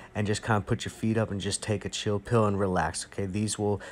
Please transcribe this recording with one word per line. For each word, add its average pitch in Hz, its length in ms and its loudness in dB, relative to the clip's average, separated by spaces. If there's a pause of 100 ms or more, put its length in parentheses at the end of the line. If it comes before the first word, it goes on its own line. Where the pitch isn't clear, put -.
(140)
and 104 140 0
just 104 160 0
kinda 107 180 2
put - 240 -2
your 92 60 -6
feet 113 260 0
up 107 140 0
and 101 100 -4
just 95 220 -2
take 104 200 0
a 95 60 -4
chill 104 300 -2
pill 113 260 4
and 101 140 2
relax, 90 480 0
okay? - 180 -4
These 104 320 -2
will 104 240 0 (100)